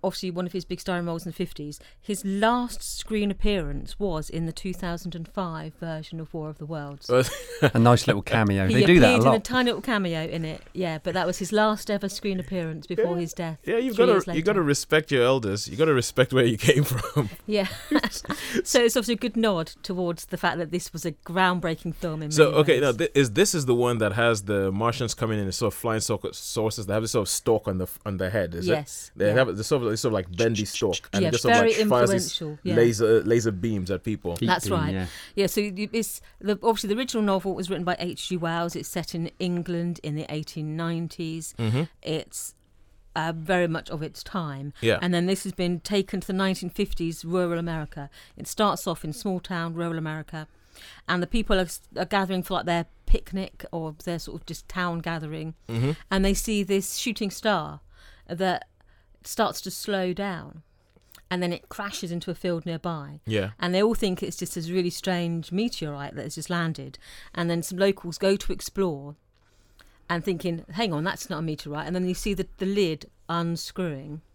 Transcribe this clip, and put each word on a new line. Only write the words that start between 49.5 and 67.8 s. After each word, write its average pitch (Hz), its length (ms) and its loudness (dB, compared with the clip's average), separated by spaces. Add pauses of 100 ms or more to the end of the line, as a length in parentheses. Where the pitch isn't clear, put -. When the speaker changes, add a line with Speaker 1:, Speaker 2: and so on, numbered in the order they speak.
Speaker 1:
rural 165 240 -4
America, 156 500 -8 (580)
and 180 160 2
the 175 40 0
people 214 320 2
are, 185 60 4
s-, - 180 -10 (120)
are 185 120 -2
gathering 190 360 0
for, 190 120 -4
like, 170 100 -2
their 170 220 0 (180)
picnic - 680 2
or 160 240 -8 (100)
their 170 140 -2
sort - 220 -10
of - 60 -18
just - 200 -14
town 175 340 -4
gathering, 160 520 -6 (160)
Speaker 2:
Mm-hmm. 117 220 0 (200)
Speaker 1:
and 190 140 4
they 226 80 6
see 208 300 0
this 196 340 0
shooting 214 340 -4
star 151 500 -2 (480)
that 180 380 -2 (580)
starts - 360 -2
to 190 100 -8
slow 185 440 -2
down, 170 480 -8 (680)
and 180 120 -2
then 175 100 0
it - 160 -8
crashes 202 420 -8
into 170 200 -6
a 165 40 -4
field 170 300 -4
nearby. 156 640 -6
Speaker 2:
Yeah. 104 240 0 (100)
Speaker 1:
And 180 140 0
they 196 80 4
all 226 120 4
think 190 280 0
it's - 160 -8
just - 160 -8
this 165 160 -6
really 180 200 0
strange 175 640 -4
meteorite 156 640 -4
that 139 60 -8
has 147 140 -10
just 156 140 -10
landed. 160 480 -4 (360)
And 170 160 -2
then 170 120 0
some 180 160 -6
locals 196 400 0